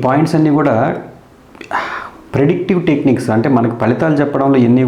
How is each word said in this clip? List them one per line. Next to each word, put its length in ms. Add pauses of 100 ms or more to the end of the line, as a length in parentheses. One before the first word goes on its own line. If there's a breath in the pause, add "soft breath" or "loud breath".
పాయింట్స్ 320
అన్నీ 200
కూడా 160 (1600 loud breath)
ప్రెడిక్టివ్ 540
టెక్నిక్స్, 460
అంటే 200
మనకు 260
ఫలితాలు 400
చెప్పడంలో 440
ఇవన్నీ 240